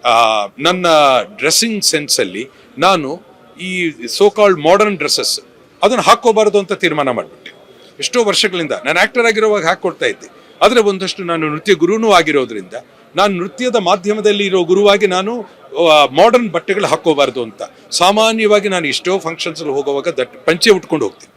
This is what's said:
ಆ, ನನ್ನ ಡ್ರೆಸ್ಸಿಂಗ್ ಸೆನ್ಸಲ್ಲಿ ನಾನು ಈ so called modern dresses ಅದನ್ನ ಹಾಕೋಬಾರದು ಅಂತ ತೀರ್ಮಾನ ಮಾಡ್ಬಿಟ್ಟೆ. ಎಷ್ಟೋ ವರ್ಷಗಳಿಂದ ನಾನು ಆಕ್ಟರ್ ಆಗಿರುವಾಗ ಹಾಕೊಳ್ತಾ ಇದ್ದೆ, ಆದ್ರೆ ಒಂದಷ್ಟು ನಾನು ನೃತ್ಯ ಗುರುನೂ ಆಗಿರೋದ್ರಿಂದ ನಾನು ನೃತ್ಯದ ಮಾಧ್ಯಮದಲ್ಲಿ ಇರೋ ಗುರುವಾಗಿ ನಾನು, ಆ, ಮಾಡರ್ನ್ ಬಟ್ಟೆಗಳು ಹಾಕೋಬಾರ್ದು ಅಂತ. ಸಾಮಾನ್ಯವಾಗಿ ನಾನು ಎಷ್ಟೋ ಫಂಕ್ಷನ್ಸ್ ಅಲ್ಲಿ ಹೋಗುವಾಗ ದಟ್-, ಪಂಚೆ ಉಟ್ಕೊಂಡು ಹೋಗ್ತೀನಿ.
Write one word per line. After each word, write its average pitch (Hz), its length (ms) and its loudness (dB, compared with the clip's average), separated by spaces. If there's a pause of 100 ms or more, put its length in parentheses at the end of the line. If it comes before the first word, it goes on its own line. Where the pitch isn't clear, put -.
ಆ, 113 400 2 (140)
ನನ್ನ 180 260 -2 (520)
ಡ್ರೆಸ್ಸಿಂಗ್ 185 460 -2
ಸೆನ್ಸಲ್ಲಿ 127 640 -4 (280)
ನಾನು 165 440 0 (400)
ಈ 180 280 -4
so 151 440 0
called 190 340 2
modern 202 300 4
dresses 147 460 -4 (400)
ಅದನ್ನ 208 180 2
ಹಾಕೋಬಾರದು 208 580 2
ಅಂತ 196 140 -4
ತೀರ್ಮಾನ 151 360 -2
ಮಾಡ್ಬಿಟ್ಟೆ. - 420 -8 (480)
ಎಷ್ಟೋ - 240 -2
ವರ್ಷಗಳಿಂದ 180 480 -2 (140)
ನಾನು 170 140 0
ಆಕ್ಟರ್ 226 260 0
ಆಗಿರುವಾಗ 214 400 0
ಹಾಕೊಳ್ತಾ 170 400 -4
ಇದ್ದೆ, - 260 -6 (300)
ಆದ್ರೆ 233 180 4
ಒಂದಷ್ಟು 190 440 -2
ನಾನು 165 260 -4
ನೃತ್ಯ 156 240 -2
ಗುರುನೂ 202 380 0
ಆಗಿರೋದ್ರಿಂದ 127 600 0 (420)
ನಾನು 196 200 0
ನೃತ್ಯದ 208 400 -6
ಮಾಧ್ಯಮದಲ್ಲಿ 202 720 0
ಇರೋ 185 180 0
ಗುರುವಾಗಿ 202 440 2
ನಾನು, 190 340 -2 (480)
ಆ, 151 160 6
ಮಾಡರ್ನ್ 214 440 4
ಬಟ್ಟೆಗಳು 180 380 -4
ಹಾಕೋಬಾರ್ದು 139 560 0
ಅಂತ. 113 180 -12 (300)
ಸಾಮಾನ್ಯವಾಗಿ 208 760 2
ನಾನು 175 180 -2
ಎಷ್ಟೋ 180 300 -4
ಫಂಕ್ಷನ್ಸ್ 160 440 -8
ಅಲ್ಲಿ 147 140 -4
ಹೋಗುವಾಗ 139 320 -2
ದಟ್-, - 380 -6
ಪಂಚೆ 165 240 0
ಉಟ್ಕೊಂಡು 170 360 0
ಹೋಗ್ತೀನಿ. - 320 -12